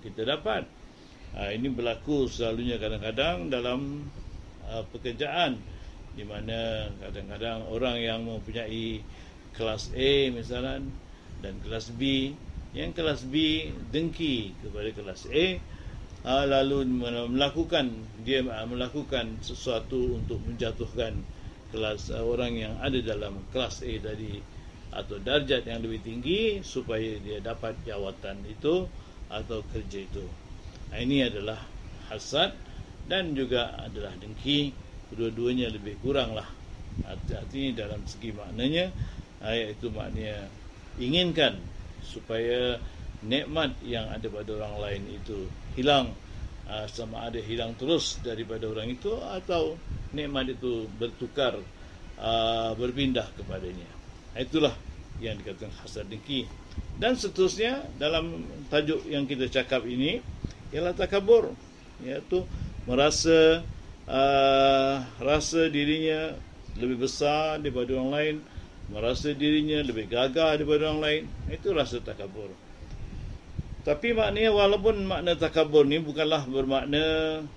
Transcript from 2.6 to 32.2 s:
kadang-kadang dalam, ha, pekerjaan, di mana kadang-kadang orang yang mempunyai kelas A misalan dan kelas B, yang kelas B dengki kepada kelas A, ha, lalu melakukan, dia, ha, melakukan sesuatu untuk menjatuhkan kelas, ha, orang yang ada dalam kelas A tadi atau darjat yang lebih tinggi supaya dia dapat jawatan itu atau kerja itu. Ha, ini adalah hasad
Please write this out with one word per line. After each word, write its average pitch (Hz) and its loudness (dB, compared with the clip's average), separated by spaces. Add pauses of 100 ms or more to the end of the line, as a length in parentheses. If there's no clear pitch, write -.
kadang-kadang 110 0
dalam, 135 -2 (640)
ha, 110 -4
pekerjaan, 127 0 (580)
di 107 -10
mana 110 -4
kadang-kadang 101 -6
orang 120 0
yang 113 -2
mempunyai 110 -4 (480)
kelas 110 -2
A 135 4
misalan 123 -4 (560)
dan 98 -8
kelas 113 -6
B, 135 2 (400)
yang 160 -6
kelas 139 0
B 156 2 (240)
dengki 143 0
kepada 104 -6
kelas 98 -10
A, 151 4 (800)
ha, 139 4
lalu 135 4 (400)
melakukan, 139 2 (320)
dia, 131 4
ha, 110 -4
melakukan 123 -2
sesuatu 123 0
untuk 113 -2
menjatuhkan 113 -2 (480)
kelas, 107 -2
ha, 117 -2
orang 120 0
yang 107 -4
ada 131 2
dalam 104 -2 (160)
kelas 123 -2
A 117 -4
tadi 107 -6 (560)
atau 101 -6
darjat 131 2
yang 113 -4
lebih 113 -4
tinggi 170 0
supaya 110 -2
dia 101 -6
dapat 113 -4
jawatan 101 -6
itu 160 2 (400)
atau 107 -4
kerja 98 -6
itu. 98 -8 (640)
Ha, 110 -2
ini 135 6
adalah 107 -4 (480)
hasad 151 0 (480)